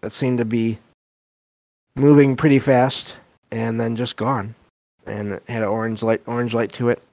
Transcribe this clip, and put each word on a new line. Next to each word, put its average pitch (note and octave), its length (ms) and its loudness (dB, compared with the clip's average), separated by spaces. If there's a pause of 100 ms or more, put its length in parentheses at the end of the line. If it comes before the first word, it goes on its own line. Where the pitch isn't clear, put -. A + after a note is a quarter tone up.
that - 100 -8
seemed B2+ 260 -2
to A#2+ 80 0
be A2+ 320 -2 (1160)
moving C#3 400 6
pretty C#3 240 4
fast C3 580 0 (340)
and A2+ 280 -4
then A#2 160 -2
just A#2+ 220 -6
gone, A2+ 360 -4 (520)
and G#2 280 -6
it - 140 -10
had A2+ 160 -4
an G2+ 60 -2
orange A2 320 -4
light, A2+ 240 0
orange A#2+ 280 -4
light A2+ 200 -2
to A#2+ 160 0
it. - 120 0 (120)